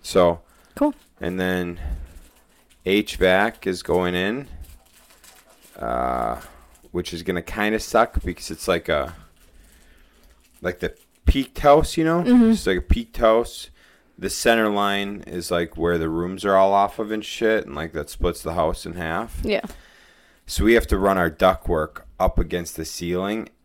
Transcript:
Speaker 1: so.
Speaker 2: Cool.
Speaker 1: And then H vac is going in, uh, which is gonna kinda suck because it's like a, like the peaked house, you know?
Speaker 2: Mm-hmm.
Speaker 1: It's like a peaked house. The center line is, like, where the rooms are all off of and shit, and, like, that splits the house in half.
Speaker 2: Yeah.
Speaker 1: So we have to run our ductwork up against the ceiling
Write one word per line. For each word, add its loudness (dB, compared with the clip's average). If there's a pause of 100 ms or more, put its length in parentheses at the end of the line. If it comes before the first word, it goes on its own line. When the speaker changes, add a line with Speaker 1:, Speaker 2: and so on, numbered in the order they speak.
Speaker 1:
so. 2 (340)
Speaker 2:
Cool. 0 (260)
Speaker 1:
And -6
then -2 (1040)
H 0
vac 2
is -4
going 0
in, -4 (1300)
uh, -4 (500)
which -8
is -10
gonna -4
kinda -4
suck 0
because -8
it's -10
like -2
a, -2 (1500)
like -4
the -6 (300)
peaked 0
house, 6
you 0
know? 2
Speaker 2:
Mm-hmm. 6
Speaker 1:
It's 0
like 2
a -2
peaked 0
house. 2 (480)
The -6
center 2
line 0
is, -8
like, -2
where 0
the -2
rooms -4
are 4
all 6
off 2
of -6
and -6
shit, 0
and, -14
like, -8
that -8
splits -4
the -6
house -2
in -10
half. -6
Speaker 2:
Yeah. -2 (840)
Speaker 1:
So -2
we 6
have 4
to 0
run 2
our 2
ductwork 0 (180)
up 2
against -4
the -8
ceiling -4 (180)